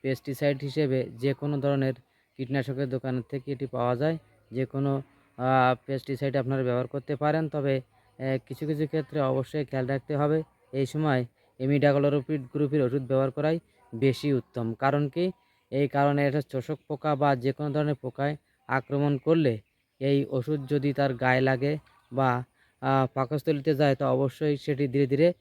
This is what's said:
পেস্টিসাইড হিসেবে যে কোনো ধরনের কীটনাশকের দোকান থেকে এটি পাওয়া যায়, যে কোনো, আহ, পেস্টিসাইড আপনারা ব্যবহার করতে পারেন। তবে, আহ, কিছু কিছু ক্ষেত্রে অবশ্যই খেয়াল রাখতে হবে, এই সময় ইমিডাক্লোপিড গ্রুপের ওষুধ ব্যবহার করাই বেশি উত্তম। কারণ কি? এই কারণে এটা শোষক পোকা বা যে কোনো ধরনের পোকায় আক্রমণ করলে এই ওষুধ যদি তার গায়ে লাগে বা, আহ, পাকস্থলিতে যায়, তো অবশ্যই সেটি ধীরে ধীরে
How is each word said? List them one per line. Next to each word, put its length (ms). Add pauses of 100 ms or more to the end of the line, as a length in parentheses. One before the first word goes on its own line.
পেস্টিসাইড 600
হিসেবে 560
যে 160
কোনো 240
ধরনের 360 (440)
কীটনাশকের 520
দোকান 400
থেকে 220
এটি 140
পাওয়া 300
যায়, 220 (340)
যে 140
কোনো, 360 (360)
আহ, 380 (100)
পেস্টিসাইড 500
আপনারা 280
ব্যবহার 240
করতে 280
পারেন। 340
তবে, 320 (380)
আহ, 180 (100)
কিছু 200
কিছু 200
ক্ষেত্রে 340
অবশ্যই 440
খেয়াল 200
রাখতে 300
হবে, 280 (280)
এই 140
সময় 400 (340)
ইমিডাক্লোপিড 840 (120)
গ্রুপের 280
ওষুধ 200
ব্যবহার 300
করাই 280 (360)
বেশি 380
উত্তম। 400
কারণ 360
কি? 220 (380)
এই 180
কারণে 400
এটা 140 (100)
শোষক 360
পোকা 280
বা 200
যে 160
কোনো 180
ধরনের 260
পোকায় 420 (300)
আক্রমণ 500
করলে 420 (400)
এই 300
ওষুধ 380
যদি 260
তার 200
গায়ে 280
লাগে 360 (340)
বা, 320 (380)
আহ, 320
পাকস্থলিতে 600
যায়, 200
তো 100
অবশ্যই 520
সেটি 300
ধীরে 200
ধীরে 340